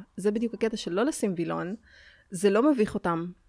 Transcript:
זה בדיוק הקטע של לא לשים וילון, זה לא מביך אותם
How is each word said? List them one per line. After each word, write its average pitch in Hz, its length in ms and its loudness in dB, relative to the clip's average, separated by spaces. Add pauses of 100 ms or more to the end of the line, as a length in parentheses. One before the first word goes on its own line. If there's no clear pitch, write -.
(160)
זה 190 140 0
בדיוק 226 240 -2
הקטע 220 220 -2
של 175 160 -8
לא 196 120 2
לשים 233 320 0
וילון, 165 380 -4 (560)
זה 196 200 2
לא 240 220 6
מביך 220 220 0
אותם 170 320 -2 (220)